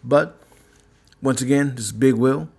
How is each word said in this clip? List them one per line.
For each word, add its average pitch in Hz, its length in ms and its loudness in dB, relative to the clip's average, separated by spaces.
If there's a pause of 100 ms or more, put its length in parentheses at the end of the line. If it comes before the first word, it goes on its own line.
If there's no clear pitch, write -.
But 143 400 0 (800)
once 131 200 -2
again, 139 340 0
this 113 120 -8
is 104 40 -8
Big 127 220 2
Will. 135 340 0 (120)